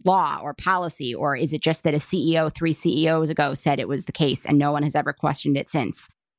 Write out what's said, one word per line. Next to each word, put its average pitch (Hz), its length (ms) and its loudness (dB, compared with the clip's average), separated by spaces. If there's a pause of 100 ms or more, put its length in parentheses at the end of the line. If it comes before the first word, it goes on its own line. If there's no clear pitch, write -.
law 180 400 2
or 143 100 -8
policy, 165 640 -2
or 139 220 -2
is 135 160 0
it 151 80 -4
just 160 220 0
that 160 100 2
a 151 80 2
C 165 320 0
E 160 40 2
O 160 120 2
three 160 240 -2
C 156 320 0
E - 20 4
Os 160 220 2
ago 143 240 0
said 143 260 0
it 127 80 -4
was 135 160 -4
the - 80 -8
case 139 340 0
and 147 120 4
no 143 160 4
one 147 100 0
has 147 120 -2
ever 147 180 0
questioned 143 420 -2
it 139 140 -4
since? - 400 -4 (300)